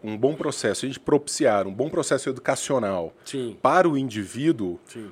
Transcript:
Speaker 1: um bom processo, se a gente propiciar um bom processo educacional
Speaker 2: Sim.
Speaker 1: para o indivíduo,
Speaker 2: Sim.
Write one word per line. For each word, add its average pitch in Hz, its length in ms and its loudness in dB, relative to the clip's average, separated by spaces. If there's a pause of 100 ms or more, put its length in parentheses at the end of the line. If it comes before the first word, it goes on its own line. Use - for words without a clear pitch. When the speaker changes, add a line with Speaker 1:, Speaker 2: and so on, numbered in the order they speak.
Speaker 1:
um 107 120 -6
bom 131 180 2
processo, - 460 -2
se 123 60 -4
a - 40 -2
gente 131 100 -10
propiciar 135 680 2
um 98 80 -8
bom 127 140 0
processo 147 400 0
educacional 113 840 -2 (120)
Speaker 2:
Sim. 120 380 -8
Speaker 1:
para 170 260 6
o 147 100 2
indivíduo, 110 840 -2
Speaker 2:
Sim. 107 280 -16